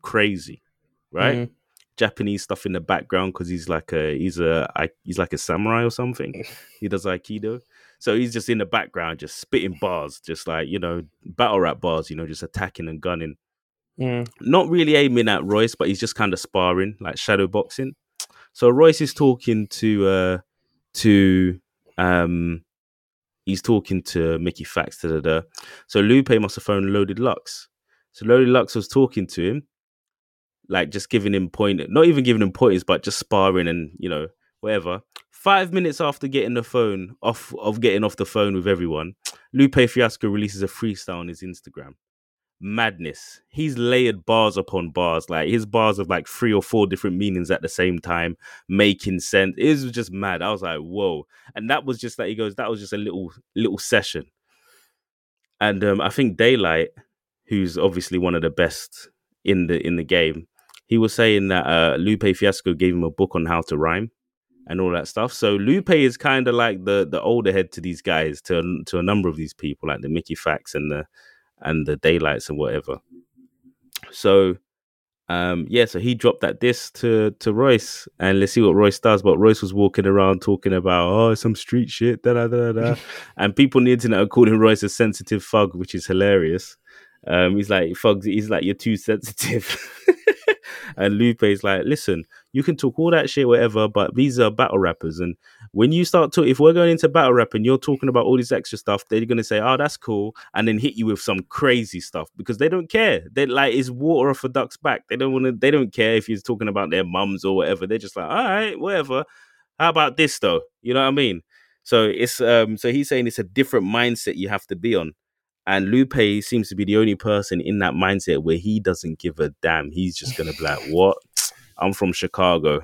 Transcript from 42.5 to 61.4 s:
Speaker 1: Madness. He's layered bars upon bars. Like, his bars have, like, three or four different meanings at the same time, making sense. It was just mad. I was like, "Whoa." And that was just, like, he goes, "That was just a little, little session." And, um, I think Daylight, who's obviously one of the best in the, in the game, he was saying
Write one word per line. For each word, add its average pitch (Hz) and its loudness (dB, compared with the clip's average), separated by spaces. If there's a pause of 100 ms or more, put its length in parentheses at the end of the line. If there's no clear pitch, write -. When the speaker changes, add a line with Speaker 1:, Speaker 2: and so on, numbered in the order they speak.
Speaker 1:
Madness. 98 -6
He's 147 -6
layered 120 0
bars 110 2
upon 90 -4
bars. 85 -2
Like, 80 -2
his 110 0
bars 107 2
have, 92 -6
like, 85 -4
three - -2
or 101 4
four 107 0
different 92 -4
meanings 92 -2
at 90 -2
the 80 -6
same 90 -2
time, 85 -4 (320)
making 98 0
sense. 95 0
It 135 2
was 139 0
just 113 -8
mad. 95 -6
I 98 -4
was 98 -6
like, 82 -6
"Whoa." 85 -6 (300)
And 110 -8
that 139 -2
was 127 -6
just, 120 -12
like, 104 -6
he 107 -6
goes, 107 -6
"That 113 -6
was 107 -8
just 101 -18
a 101 -6
little, 95 -8 (240)
little 101 -2
session." 98 -2 (1400)
And, 104 0
um, 101 2
I 90 -2
think 110 -2
Daylight, 95 2 (580)
who's 92 -2
obviously 90 0
one 90 0
of 82 -2
the 82 -2
best - -4 (340)
in 92 2
the, 82 -2
in 85 -2
the 85 -2
game, 82 0 (380)
he 113 0
was 110 2
saying 104 2